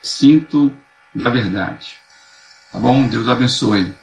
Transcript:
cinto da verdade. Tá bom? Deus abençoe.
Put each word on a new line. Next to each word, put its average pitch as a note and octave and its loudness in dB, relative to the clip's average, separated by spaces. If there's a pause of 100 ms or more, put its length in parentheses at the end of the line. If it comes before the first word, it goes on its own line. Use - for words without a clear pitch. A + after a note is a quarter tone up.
cinto D3 2 (380)
da G#2+ -2
verdade. G#2 -4 (760)
Tá F#3 -10
bom? B3+ 2
Deus A3 -2
abençoe. G#2+ 0